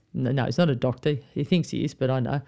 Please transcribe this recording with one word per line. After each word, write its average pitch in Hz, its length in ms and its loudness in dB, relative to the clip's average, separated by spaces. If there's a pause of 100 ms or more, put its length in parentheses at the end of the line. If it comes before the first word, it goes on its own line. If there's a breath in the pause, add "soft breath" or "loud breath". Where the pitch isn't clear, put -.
(120)
no, 127 200 -2
no, 139 140 2
he's 131 120 0
not 170 100 4
a 135 60 2
doctor. 127 420 0 (160)
He 143 120 -4
thinks 165 260 0
he - 140 -2
is, 143 100 -4
but 127 160 0
I 131 100 0
know. 135 280 -2